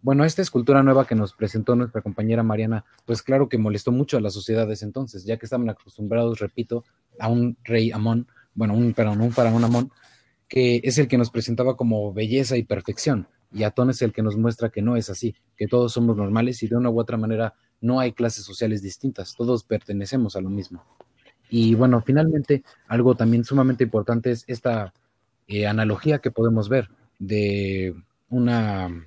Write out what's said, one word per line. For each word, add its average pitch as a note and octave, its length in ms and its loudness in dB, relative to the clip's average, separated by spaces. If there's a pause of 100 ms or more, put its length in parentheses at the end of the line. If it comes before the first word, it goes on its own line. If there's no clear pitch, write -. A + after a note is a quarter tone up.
Bueno, C#3 220 4
esta D#3+ 180 0
escultura C3+ 400 4
nueva C3+ 240 6
que A#2 100 -2
nos G#2 180 0
presentó A2 420 -2
nuestra A#2+ 260 -2
compañera A2 400 -2
Mariana, A2 440 -2 (200)
pues A#2 160 -2
claro C3+ 280 2
que A#2+ 80 -2
molestó G#2+ 340 0
mucho C#3 240 0
a A#2 60 2
la G#2 80 -2
sociedad A2 360 -2
de G#2+ 100 -4
ese G2+ 100 -12
entonces, G#2 400 -10
ya A2+ 100 -4
que A#2 100 -16
estaban A#2+ 240 -4
acostumbrados, A2 680 -4
repito, A#2 460 -6 (340)
a A2+ 80 -4
un A#2+ 380 2
rey A2+ 260 2
Amón, A2+ 360 -2 (280)
bueno, G#2+ 200 0
un, A#2 180 2
perdón, G#2+ 260 0
un A#2 140 0
faraón A#2 320 4
Amón, A#2+ 260 2 (560)
que B2 360 2
es B2 160 0
el C3 100 2
que C3 80 2
nos A#2+ 140 2
presentaba A#2+ 440 -2
como G#2+ 380 0
belleza A#2+ 420 0
y A#2 80 0
perfección. G#2 640 -4 (260)
Y G#2 100 -4
Atón B2 260 0
es B2 120 -2
el A2+ 120 0
que A2+ 100 -4
nos G#2 120 -2
muestra A2+ 340 -2
que G2+ 120 -6
no A#2+ 140 0
es A2 140 -2
así, G#2 260 -6 (220)
que G#2 100 -4
todos B2 260 0
somos A#2 240 2
normales A2+ 460 -2
y A2 40 -4
de A2+ 80 -2
una B2 140 2
u A#2 100 0
otra A2+ 180 -4
manera A2 360 -2 (280)
no B2 180 0
hay B2 140 -2
clases A2+ 320 -4
sociales G#2+ 360 -4
distintas, G2 540 -10
todos A#2+ 280 -2
pertenecemos G#2 720 -4
a F#2+ 60 -6
lo F#2+ 80 -6
mismo. F#2+ 340 -8 (680)
Y A2+ 260 4
bueno, B2 260 4
finalmente, C#3+ 640 0 (240)
algo A#2+ 280 4
también A#2 280 2
sumamente C3 400 2
importante A#2 480 0
es A#2+ 160 -4
esta, A2+ 460 -4 (540)
eh, G#2 200 -2
analogía A2 520 0
que - 120 -4
podemos A2+ 380 0
ver A#2+ 200 0 (300)
de G2 720 -2 (360)
una G#2 760 -2